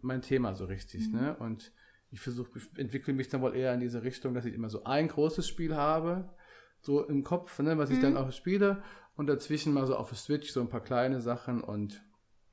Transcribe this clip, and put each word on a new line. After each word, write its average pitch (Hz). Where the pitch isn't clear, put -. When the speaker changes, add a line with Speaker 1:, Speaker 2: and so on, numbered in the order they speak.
Speaker 1:
mein 127
Thema 123
so 98
richtig, 95
Speaker 2:
Mhm. 113
Speaker 1:
ne? 143
Und 113
ich -
versuch, 123
ich -
entwickle 135
mich 135
dann 131
wohl 127
eher 127
in 123
diese 120
Richtung, 127
dass 123
ich 117
immer 113
so 107
ein 147
großes 160
Spiel 160
habe, 160
so 143
im 139
Kopf, -
ne, 156
was 143
ich 131
Speaker 2:
Mhm. 131
Speaker 1:
dann 139
auch 131
spiele 196
und 143
dazwischen 147
mal 135
so 131
auf 113
der 113
Switch 147
so 127
ein 117
paar 120
kleine 127
Sachen 120
und 104